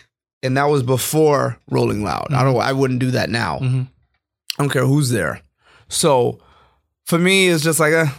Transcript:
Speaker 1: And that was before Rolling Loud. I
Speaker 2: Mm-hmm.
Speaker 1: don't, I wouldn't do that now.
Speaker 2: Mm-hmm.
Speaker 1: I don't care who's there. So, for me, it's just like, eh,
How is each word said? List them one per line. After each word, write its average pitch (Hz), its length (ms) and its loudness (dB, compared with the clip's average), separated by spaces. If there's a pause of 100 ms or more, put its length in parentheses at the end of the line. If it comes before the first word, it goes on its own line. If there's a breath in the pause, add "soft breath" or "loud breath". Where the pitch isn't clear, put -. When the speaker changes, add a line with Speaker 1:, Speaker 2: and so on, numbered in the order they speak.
(420 soft breath)
Speaker 1:
And 131 140 -2
that 139 100 2
was 147 160 2
before 131 760 0 (120)
Rolling 117 340 -2
Loud. 69 260 -6
I 139 120 0
Speaker 2:
Mm-hmm. 135 100 2
Speaker 1:
don't, 117 100 0
I 120 100 -2
wouldn't 131 280 0
do 127 120 -2
that 104 180 -2
now. 95 280 -4
Speaker 2:
Mm-hmm. 127 240 -2 (760)
Speaker 1:
I - 40 0
don't 143 80 0
care 127 160 0
who's 139 240 2
there. 85 300 -4 (480 soft breath)
So, 127 500 0 (680 soft breath)
for 175 120 0
me, 185 300 4
it's 165 160 0
just 160 160 0
like, 151 140 2
eh, 160 140 2 (100)